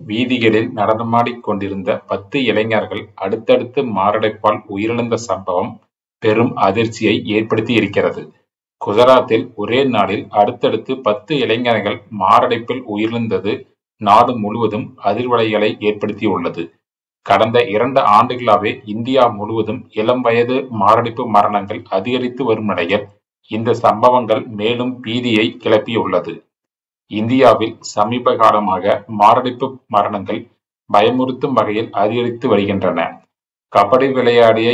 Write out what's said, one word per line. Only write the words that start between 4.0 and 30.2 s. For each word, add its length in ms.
உயிரிழந்த 500
சம்பவம் 520
பெரும் 320
அதிர்ச்சியை 600
ஏற்படுத்தி 480
இருக்கிறது. 500
குஜராத்தில் 640
ஒரே 300
நாளில் 440
அடுத்தடுத்து 720
பத்து 360
இளைஞர்கள் 600
மாரடைப்பில் 680
உயிரிழந்தது 680
நாடு 360
முழுவதும் 480
அதிர்வலைகளை 760
ஏற்படுத்தியுள்ளது. 840
கடந்த 320
இரண்டு 400
ஆண்டுகளாவே 640
இந்தியா 420
முழுவதும் 540
இளம் 280
வயது 340
மாரடைப்பு 560
மரணங்கள் 640
அதிகரித்து 540
வரும் 260
நிலையில், 340
இந்த 220
சம்பவங்கள் 760
மேலும் 540
பீதியை 440
கிளப்பியுள்ளது. 760
இந்தியாவில் 640
சமீப 500
காலமாக 480
மாரடைப்பு 600
மரணங்கள் 540